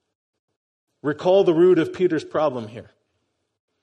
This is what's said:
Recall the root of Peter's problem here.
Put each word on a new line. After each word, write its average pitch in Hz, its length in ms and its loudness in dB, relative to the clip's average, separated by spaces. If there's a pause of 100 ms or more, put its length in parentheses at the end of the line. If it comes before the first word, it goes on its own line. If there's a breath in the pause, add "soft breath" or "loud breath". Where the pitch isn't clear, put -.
(1040)
Recall 180 420 0
the 175 100 2
root 175 240 4
of 156 140 -2
Peter's 160 320 -2
problem 135 420 -4
here. 107 240 -20 (920)